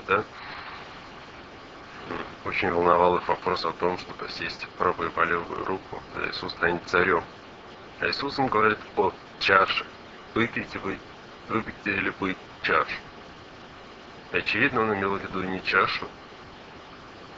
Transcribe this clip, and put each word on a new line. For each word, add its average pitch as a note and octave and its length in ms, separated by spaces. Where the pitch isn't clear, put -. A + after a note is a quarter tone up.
да? G2+ 160
Очень F#2 280
волновал F2 460
их - 100
вопрос F2+ 380
о E2 60
том, F2+ 260
чтобы - 320
сесть - 380
по - 160
правую E2+ 260
и - 20
по E2+ 100
левую E2+ 440
руку, - 380
когда E2 160
Иисус - 220
станет E2+ 360
царем. F2+ 360
А - 80
Иисус C3+ 300
им C#3 80
говорит G#2+ 320
о F#2+ 160
чаше. - 440
«Выпейте A2+ 420
вы, F#2+ 220
выпьете G#2 460
ли G2 240
вы F#2 180
чашу?» - 380
И, F#2 60
очевидно, A#2 440
он A2 120
имел G2 220
в F#2+ 80
виду F#2+ 180
не F#2 220
чашу, - 440